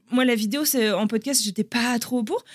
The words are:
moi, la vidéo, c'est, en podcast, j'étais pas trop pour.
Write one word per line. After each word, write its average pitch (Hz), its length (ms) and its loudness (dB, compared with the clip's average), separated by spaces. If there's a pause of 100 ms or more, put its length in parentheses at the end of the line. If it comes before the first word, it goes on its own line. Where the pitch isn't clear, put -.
(120)
moi, 254 140 2
la 240 100 4
vidéo, 220 300 -2
c'est, 233 260 2
en 202 160 2
podcast, 233 360 0
j'étais 208 220 -4
pas 240 340 0
trop 247 240 -2
pour. 349 200 -4 (100)